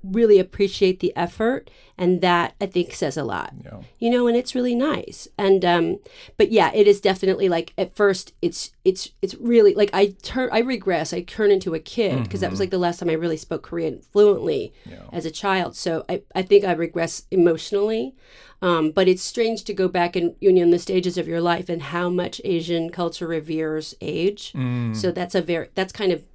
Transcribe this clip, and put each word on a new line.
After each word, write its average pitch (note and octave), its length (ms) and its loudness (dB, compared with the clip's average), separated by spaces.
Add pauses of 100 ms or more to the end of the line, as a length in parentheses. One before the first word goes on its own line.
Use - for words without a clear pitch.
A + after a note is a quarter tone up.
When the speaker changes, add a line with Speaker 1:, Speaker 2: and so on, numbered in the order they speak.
Speaker 1:
really G#3 360 6
appreciate F#3+ 600 0
the - 140 -2
effort, G#3+ 540 -4 (260)
and F3+ 260 2
that, F3 380 2
I G3+ 60 -4
think, F3+ 300 -2
says C#3+ 200 -4
a D3+ 80 -4
lot. G2+ 300 -6 (100)
Speaker 2:
Yeah. - 180 -16 (180)
Speaker 1:
You A#3 100 0
know, B3 180 2
and A#3 80 2
it's B3 200 -2
really B3 180 0
nice. - 540 -4 (100)
And, G3 260 4
um, F3 360 2 (380)
but - 140 4
yeah, F3+ 220 4
it G3+ 140 6
is G3+ 120 0
definitely, F#3+ 480 0
like, E3 300 -2
at G3+ 180 -4
first, G3 460 0
it's, - 300 -4 (120)
it's, - 280 0 (100)
it's F#3+ 140 -6
really, A#3 400 6
like, G#3 180 2
I G3 300 2
turn, B3+ 280 -4
I A3 80 2
regress, F#3+ 540 -2
I F3+ 80 -4
turn G#3 300 0
into F#3+ 240 0
a D#3+ 40 -4
kid, D#3+ 480 -2
'cause F#2 120 -8
that F3+ 100 -2
was, F#3+ 80 -6
Speaker 2:
Mm-hmm. G3+ 60 0
Speaker 1:
like, F3+ 80 -4
the F#3+ 80 -2
last F3 200 -2
time E3+ 120 -2
I - 20 0
really D#3+ 240 -2
spoke - 240 -8
Korean E3 400 -6 (100)
fluently F3 600 2 (160)
Speaker 2:
Yeah. - 220 -20
Speaker 1:
as - 140 -6
a - 60 -6
child. F#3+ 440 -2
So E3 340 -4
I, F3 140 -6 (100)
I F#3 80 -2
think G3 220 6
I F#3+ 80 0
regress E3 580 -4
emotionally. G#3 840 0 (480)
Um, E3 260 2
but F3+ 180 2
it's F#3 140 2
strange A3+ 440 -4
to G#3 100 -8
go F#3 120 0
back F3+ 280 0
and, E3+ 240 0
you F#3+ 120 4
know, F3+ 120 6
in E3+ 80 6
the F3 80 4
stages F3+ 400 -2
of D#3 80 -4
your E3 140 -2
life E3+ 280 -2
and E3 140 -6
how F3 260 -4
much F3+ 340 -4
Asian E3 460 -2
culture E3+ 380 -6
reveres D#3 720 -6
age. F3 520 -4
Speaker 2:
Mm. B2 420 -4
Speaker 1:
So F3 160 -2
that's F3+ 240 -6
a F#3 80 0
very, E3 320 -4
that's F#3+ 180 -6
kind F#3+ 180 -2
of D#3 120 -2 (120)